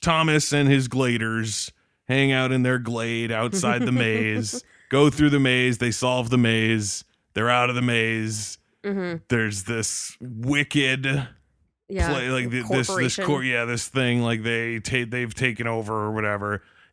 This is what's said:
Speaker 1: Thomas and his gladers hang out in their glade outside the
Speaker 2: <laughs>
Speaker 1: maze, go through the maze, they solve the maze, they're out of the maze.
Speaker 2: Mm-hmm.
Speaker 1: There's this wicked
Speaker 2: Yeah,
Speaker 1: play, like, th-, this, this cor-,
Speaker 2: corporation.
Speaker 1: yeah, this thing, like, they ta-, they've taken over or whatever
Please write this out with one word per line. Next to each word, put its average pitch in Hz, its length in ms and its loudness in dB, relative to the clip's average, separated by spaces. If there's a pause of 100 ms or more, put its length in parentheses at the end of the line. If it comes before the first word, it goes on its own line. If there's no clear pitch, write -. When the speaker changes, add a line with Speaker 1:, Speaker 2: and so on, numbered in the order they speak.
Speaker 1:
Thomas 156 540 2
and 143 160 4
his 131 180 4
gladers 113 840 -2 (380)
hang 139 240 2
out 131 180 2
in 131 120 2
their 127 160 2
glade 117 520 -4
outside 120 520 0
the 123 100 0
Speaker 2:
<laughs> - 0 -
Speaker 1:
maze, 110 720 0 (240)
go 143 220 6
through 147 200 4
the 143 100 4
maze, 127 380 2
they 120 120 0
solve 123 400 0
the 127 80 4
maze, 113 680 2 (300)
they're 113 160 2
out 123 180 4
of 123 80 -2
the 123 60 0
maze. 113 760 -2 (260)
Speaker 2:
Mm-hmm. 185 360 -4 (100)
Speaker 1:
There's 107 360 0
this - 560 -6
wicked 135 1080 0 (600)
Speaker 2:
Yeah, 170 220 -2
Speaker 1:
play, 131 200 -2
like, 127 200 -2
th-, 123 180 -4
this, 127 200 2
this 175 280 0
cor-, 190 100 -4
Speaker 2:
corporation. 131 260 0
Speaker 1:
yeah, 120 140 0
this 120 200 -4
thing, 120 360 2
like, 117 220 0
they 117 360 -2
ta-, 123 260 -2
they've 120 280 -6
taken 117 320 -4
over 113 260 -4
or 107 200 -2
whatever 104 500 -4 (300)